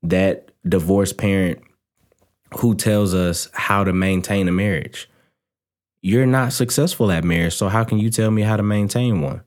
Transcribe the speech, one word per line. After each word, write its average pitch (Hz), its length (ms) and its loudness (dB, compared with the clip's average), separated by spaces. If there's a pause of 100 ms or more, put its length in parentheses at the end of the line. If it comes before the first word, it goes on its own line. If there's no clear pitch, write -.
that 92 480 0 (140)
divorced 92 520 2
parent 95 440 0 (960)
who 117 140 4
tells 104 400 0
us 90 400 -2
how 101 300 -2
to 95 80 0
maintain 92 560 0
a 87 60 0
marriage. 95 560 -4 (920)
You're 117 240 2
not 127 280 0
successful 127 580 0
at 82 140 0
marriage, 85 300 0
so 101 120 -2
how 110 160 0
can 113 160 -2
you 110 100 0
tell 110 220 0
me 107 120 2
how 107 120 0
to 104 80 -2
maintain 104 560 0
one? 71 280 -6